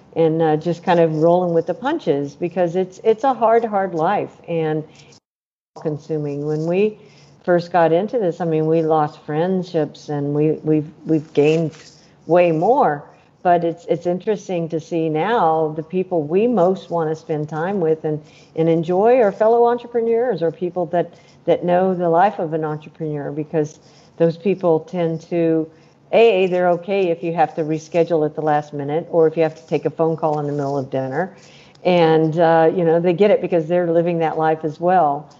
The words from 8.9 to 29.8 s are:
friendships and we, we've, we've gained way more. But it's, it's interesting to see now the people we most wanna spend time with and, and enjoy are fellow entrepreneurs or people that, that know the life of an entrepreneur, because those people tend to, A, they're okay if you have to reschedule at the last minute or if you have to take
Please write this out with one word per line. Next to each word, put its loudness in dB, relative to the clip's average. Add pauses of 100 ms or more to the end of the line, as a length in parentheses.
friendships -4
and -4
we, 2
we've, -2 (160)
we've -2
gained 2 (520)
way 4
more. 0 (340)
But 4
it's, -4
it's -4
interesting -4
to -4
see -4
now 0
the -8
people -2
we 0
most 0
wanna -2
spend -6
time -4
with -2
and, -4 (320)
and 0
enjoy 2
are 2
fellow 2
entrepreneurs -2
or 0
people -6
that, -2 (300)
that 0
know 2
the -2
life 2
of -6
an -4
entrepreneur, -8
because -4 (380)
those 2
people 0
tend -4
to, 0 (440)
A, 4
they're 2
okay 0
if -2
you -4
have 0
to -4
reschedule 0
at -2
the -6
last -2
minute -4
or 4
if 0
you 0
have 0
to -20
take -4